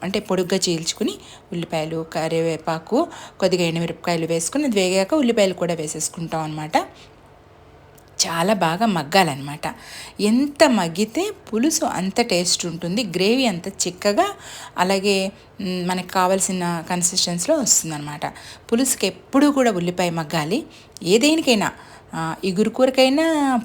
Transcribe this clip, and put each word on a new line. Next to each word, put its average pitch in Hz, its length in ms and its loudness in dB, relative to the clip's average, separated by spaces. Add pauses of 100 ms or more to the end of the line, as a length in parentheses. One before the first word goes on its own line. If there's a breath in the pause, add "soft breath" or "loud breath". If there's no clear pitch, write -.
అంటే 202 180 -2
పొడుగ్గా 185 480 0
చీల్చుకుని, 175 460 -2 (380 loud breath)
ఉల్లిపాయలు, 160 600 -4
కరివేపాకు, 165 960 0 (320 loud breath)
కొద్దిగా 180 240 2
ఎండుమిరపకాయలు 165 640 -2
వేసుకుని, 165 380 -2
అది 226 120 0
వేగాక 190 380 2
ఉల్లిపాయలు 233 400 4
కూడా 170 200 -2
వేసేసుకుంటాం 160 680 -6
అనమాట. 156 320 -6 (1600 loud breath)
చాలా 170 260 0
బాగా 180 320 0
మగ్గాలన్నమాట. 151 880 0 (460 loud breath)
ఎంత 262 440 4
మగ్గితే 214 680 0 (200)
పులుసు 269 320 0
అంత 190 360 -2
టేస్ట్ 180 460 0
ఉంటుంది, 175 380 -4
గ్రేవీ 202 420 2
అంత 180 220 -4
చిక్కగా, 202 580 0 (520 loud breath)
అలాగే, 190 540 2 (280 loud breath)
మ్, 180 260 -4
మనకు 185 200 -2
కావాల్సిన 185 840 0
కన్సిస్టెన్సీలో 180 680 0
వస్తుందన్నమాట. 151 680 -2 (460 loud breath)
పులుసుకి 233 340 0
ఎప్పుడూ 277 460 2
కూడా 254 200 4
ఉల్లిపాయ 180 380 0
మగ్గాలి. 165 560 -2 (360 loud breath)
ఏదేనికైనా, 233 720 4 (420 loud breath)
ఆ, 160 200 -4 (100)
ఇగురు 196 260 2
కూరకైనా, 262 960 4